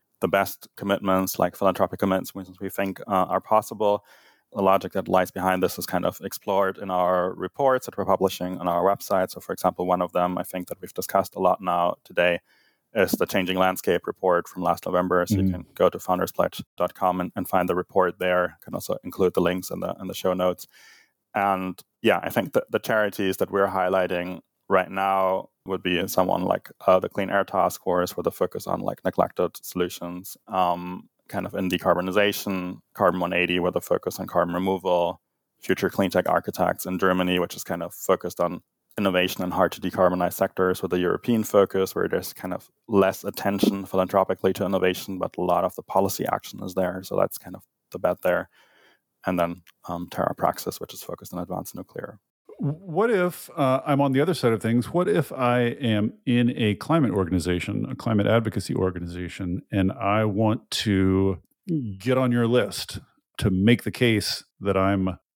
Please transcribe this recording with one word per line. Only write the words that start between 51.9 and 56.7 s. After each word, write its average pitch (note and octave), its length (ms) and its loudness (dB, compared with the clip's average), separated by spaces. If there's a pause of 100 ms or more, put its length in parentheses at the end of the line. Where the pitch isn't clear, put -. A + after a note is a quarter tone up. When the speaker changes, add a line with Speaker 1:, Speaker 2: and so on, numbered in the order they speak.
Speaker 2:
What F3+ 480 -2
if, F3+ 460 0
uh, C3+ 300 2
I'm C#3+ 160 2
on C#3 100 2
the C3 80 2
other E3 140 2
side B2 180 2
of A2 100 0
things? A#2 320 0
What F3+ 140 2
if E3+ 240 0
I B2 280 2
am A2+ 520 0 (140)
in A#2+ 320 4
a G#2 180 2